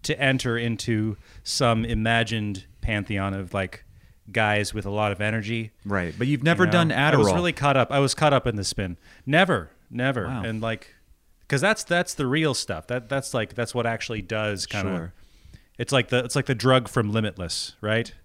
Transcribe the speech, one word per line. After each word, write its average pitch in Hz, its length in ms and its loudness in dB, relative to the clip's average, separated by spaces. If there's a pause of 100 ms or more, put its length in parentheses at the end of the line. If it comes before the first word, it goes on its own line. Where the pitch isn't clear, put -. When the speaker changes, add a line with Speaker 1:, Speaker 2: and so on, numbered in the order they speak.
Speaker 1:
to 151 140 -2
enter 131 380 2
into 110 600 0 (260)
some 117 420 2
imagined 110 800 0 (160)
pantheon 98 540 -2
of, 95 180 -8
like, 95 320 -4 (460)
guys 104 420 2
with 101 140 -6
a 98 40 -6
lot 104 200 0
of 98 100 -4
energy. 107 520 -4 (120)
Speaker 2:
Right, 92 320 -2
but 123 120 -2
you've 139 160 0
never 170 180 4
Speaker 1:
You 180 60 4
know? 110 40 2
Speaker 2:
done 160 200 4
Speaker 1:
I 147 240 4
was 110 100 6
Speaker 2:
Adderall. 92 80 4
Speaker 1:
really 175 180 2
caught 139 240 2
up. 123 140 2
I 139 80 2
was 139 160 4
caught 151 180 4
up 131 140 2
in 117 80 0
the 98 100 -4
spin. 92 320 -4 (300)
Never, 139 460 2 (180)
never. 123 360 -2
Speaker 2:
Wow. 120 180 -4
Speaker 1:
And, 110 180 -4
like, 113 320 -6 (540)
'cause 139 120 0
that's, 208 220 0
that's 175 320 0
the 135 140 -2
real 147 260 2
stuff. - 320 -6
That, 123 220 -6
that's, 139 260 -4
like, 110 200 -2
that's 117 200 -4
what 120 100 0
actually 113 380 -4
does 107 420 -2
kinda 98 260 -4
Speaker 2:
Sure. 87 220 -6 (640)
Speaker 1:
it's 120 160 -4
like 127 160 2
the, 127 160 0
it's 123 120 -4
like 135 100 0
the 135 80 0
drug 123 340 2
from 107 240 0
Limitless, 98 680 -4
right? 110 340 -2 (100)